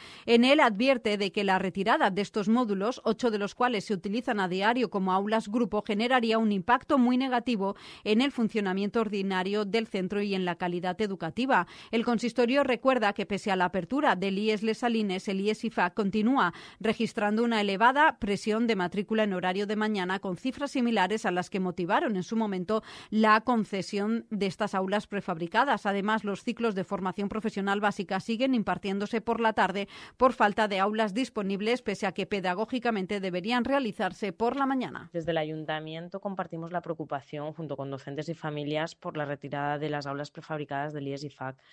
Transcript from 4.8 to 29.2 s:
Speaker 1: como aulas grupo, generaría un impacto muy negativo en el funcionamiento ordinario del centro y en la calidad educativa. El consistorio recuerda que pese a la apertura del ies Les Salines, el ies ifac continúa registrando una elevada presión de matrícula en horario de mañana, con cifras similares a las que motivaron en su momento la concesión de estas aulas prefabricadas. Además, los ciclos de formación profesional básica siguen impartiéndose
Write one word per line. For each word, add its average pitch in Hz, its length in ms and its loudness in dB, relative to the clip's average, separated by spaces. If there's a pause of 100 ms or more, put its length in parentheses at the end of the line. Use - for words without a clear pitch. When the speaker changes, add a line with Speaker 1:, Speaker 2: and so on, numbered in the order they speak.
Speaker 1:
como 190 240 0
aulas 214 340 0
grupo, 208 340 0
generaría 226 580 2
un 220 120 4
impacto 233 460 2
muy 247 180 6
negativo 240 640 0 (260)
en 214 160 4
el 277 140 2
funcionamiento 202 680 0
ordinario 196 640 0
del 220 240 -2
centro 196 340 -2
y 202 140 0
en 190 80 0
la 175 120 0
calidad 175 440 -4
educativa. 196 680 0 (240)
El 233 120 0
consistorio 240 600 2
recuerda 240 500 2
que 196 140 -4
pese 196 240 -2
a 190 40 2
la 185 100 4
apertura 202 500 2
del 190 240 -2
ies 214 240 0
Les 220 160 0
Salines, 214 480 0
el 190 120 -2
ies 214 240 0
ifac 208 300 0
continúa 214 580 2 (280)
registrando 214 640 0
una 226 180 2
elevada 247 560 4
presión 214 480 0
de 226 100 2
matrícula 190 460 0
en 202 120 2
horario 185 340 -2
de 214 80 -2
mañana, 202 420 0
con 190 180 -4
cifras 262 360 -6
similares 220 560 2
a 185 40 2
las 180 200 -2
que 190 80 -2
motivaron 190 560 0
en 185 80 -2
su 220 140 -4
momento 208 440 0 (300)
la 214 300 6
concesión 214 880 -2
de 202 160 -2
estas 202 260 -4
aulas 190 320 0
prefabricadas. 202 800 -2
Además, 202 380 0
los 202 200 -6
ciclos 233 300 -2
de 185 120 -2
formación 196 440 -4
profesional 202 520 -2
básica 196 380 -2
siguen 247 360 0
impartiéndose 202 680 -2